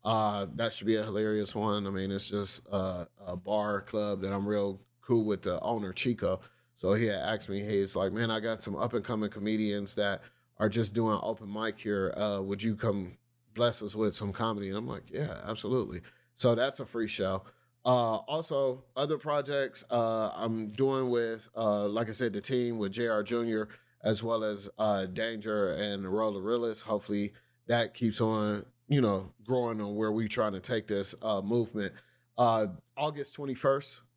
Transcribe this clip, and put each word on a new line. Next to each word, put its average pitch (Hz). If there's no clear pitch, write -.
Uh, 104
that 113
should -
be 110
a 107
hilarious 107
one. 104
I 98
mean, 95
it's 98
just 101
a, 92
a 90
bar 101
club 104
that 98
I'm 98
real 101
cool 117
with 101
the 90
owner, 104
Chico. 95
So 95
he 113
had 104
asked 104
me, 101
he's 101
like, 95
"Man, 113
I 110
got 113
some 98
up 107
and 95
coming 107
comedians 104
that 101
are 107
just 104
doing 110
open 107
mic 107
here. 101
Uh, 101
would 98
you 110
come 101
bless 117
us 101
with 104
some 101
comedy?" 104
And 98
I'm 117
like, 104
"Yeah, 143
absolutely." 107
So 117
that's 127
a 120
free 113
show. 95
Uh, 120
also, 139
other 143
projects, 143
uh, 113
I'm 113
doing 131
with, 117
uh, 104
like 110
I 113
said, 117
the 101
team 120
with 98
J 117
R 107
Junior, 110
as 107
well 113
as, 101
uh, 104
Danger 107
and 98
Roller 104
Realist. 113
Hopefully 104
that 117
keeps 117
on, 107
you 143
know, 98
growing 117
on 104
where 107
we 110
trying 107
to 95
take 110
this, 98
uh, 104
movement. 110
Uh, 113
August 147
twenty-first 139